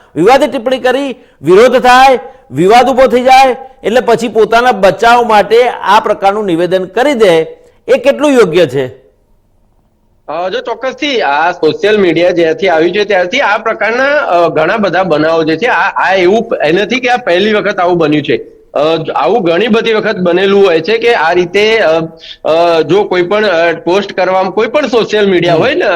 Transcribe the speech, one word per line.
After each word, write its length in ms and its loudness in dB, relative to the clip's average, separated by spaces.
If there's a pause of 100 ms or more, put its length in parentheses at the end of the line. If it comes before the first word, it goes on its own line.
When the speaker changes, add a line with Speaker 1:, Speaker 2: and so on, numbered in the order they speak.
(160)
Speaker 1:
વિવાદિત 360 2
ટિપ્પણી 280 -4
કરી, 360 -2 (260)
વિરોધ 360 4
થાય, 420 4 (320)
વિવાદ 380 2
ઊભો 180 4
થઈ 160 0
જાય 320 4 (280)
એટલે 160 0
પછી 280 0
પોતાના 440 2
બચાવ 540 2
માટે 440 2
આ 300 0
પ્રકારનું 460 -2
નિવેદન 400 -2
કરી 280 0
દે, 280 4 (460)
એ 100 2
કેટલું 340 0
યોગ્ય 340 2
છે? 220 -4 (1400)
Speaker 2:
અ, 220 -6
જો 120 -6
ચોક્કસથી 600 -4
આ 300 0
સોશિયલ 460 0
મીડિયા 320 2
જ્યારથી 380 0
આવ્યું 280 0
છે 100 -2
ત્યારથી 340 -2
આ 180 0
પ્રકારના, 600 -2
અ, 320 0
ઘણા 280 -2
બધા 260 0
બનાવો 400 0
જે 140 -2
છે, 80 -4
આ, 240 0
આ 240 -2
એવું 360 0
પ-, 40 -4
એ 180 -2
નથી 280 -2
કે 100 -4
આ 80 0
પહેલી 360 -2
વખત 260 -4
આવું 180 0
બન્યું 260 0
છે. 320 -6 (180)
અ, 60 -2 (360)
આવું 260 -2
ઘણી 260 -2
બધી 260 0
વખત 220 -4
બનેલું 500 0
હોય 160 2
છે 160 -2
કે 160 0
આ 200 0
રીતે, 460 0
અ, 200 0 (460)
અ, 360 0
જો 220 0
કોઈ 180 -2
પણ, 240 -2
અ, 280 0
પોસ્ટ 380 -4
કરવામાં, 400 -2
કોઈ 160 -2
પણ 200 -2
સોશિયલ 420 0
મીડિયા 240 0
Speaker 1:
હમ. 80 2
Speaker 2:
હોય 140 0
ને, 100 -2 (100)